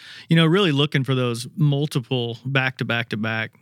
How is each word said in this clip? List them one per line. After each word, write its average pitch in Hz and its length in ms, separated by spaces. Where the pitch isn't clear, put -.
you 165 60
know, 165 120
really 180 240
looking 143 320
for 135 100
those 120 420
multiple 135 880
back 131 360
to 123 60
back 117 240
to 117 80
back 110 340